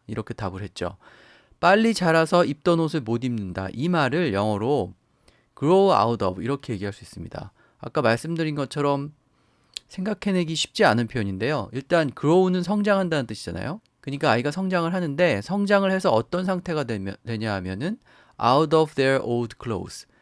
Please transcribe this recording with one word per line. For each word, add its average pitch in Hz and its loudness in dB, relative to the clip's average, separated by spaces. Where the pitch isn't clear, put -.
이렇게 110 -8
답을 95 -8
했죠. 87 -8
빨리 214 4
자라서 165 4
입던 165 2
옷을 156 -2
못 117 -2
입는다. 95 -4
이 143 -4
말을 151 0
영어로 104 0
grow 185 4
out 110 2
of 92 -2
이렇게 131 -6
얘기할 101 -6
수 - -14
있습니다. - -14
아까 - -4
말씀드린 156 0
것처럼 143 -2
생각해내기 185 -2
쉽지 - 0
않은 117 4
표현인데요. 110 -4
일단 143 0
grow는 180 4
성장한다는 190 0
뜻이잖아요. 107 -8
그러니까 143 0
아이가 120 2
성장을 180 -2
하는데 160 0
성장을 196 0
해서 190 2
어떤 175 0
상태가 175 -2
되며-, 98 -6
되냐 110 -4
하면은 95 -6
out 147 4
of 156 2
their 135 2
old 120 -2
clothes. 98 -8